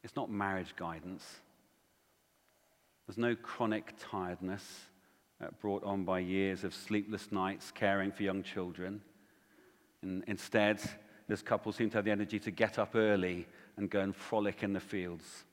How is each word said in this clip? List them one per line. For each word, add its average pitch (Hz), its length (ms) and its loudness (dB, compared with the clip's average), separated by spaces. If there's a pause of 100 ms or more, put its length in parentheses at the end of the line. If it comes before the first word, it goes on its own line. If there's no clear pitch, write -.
It's - 120 -14
not 127 160 -2
marriage 98 440 0
guidance. 85 480 -6 (1800)
There's 110 120 -8
no 117 180 4
chronic 107 640 -2
tiredness, 92 640 -4 (800)
uh, - 60 -8 (140)
brought 101 220 -2
on 98 200 0
by 92 160 2
years 95 460 0
of 87 80 -4
sleepless 104 580 -2
nights 95 400 -2
caring 98 400 4
for 104 120 -4
young 95 200 0
children. 90 580 -6 (1000)
And 95 260 -4
instead, 104 540 4 (460)
this 104 140 0
couple 107 300 0
seem 113 200 2
to 110 80 4
have 98 60 0
the 110 60 4
energy 104 280 2
to 107 120 -4
get 107 260 4
up 107 180 2
early 92 520 4 (300)
and 101 120 0
go 101 120 2
and 98 120 0
frolic 104 480 0
in 101 120 0
the 95 80 0
fields. 90 720 -6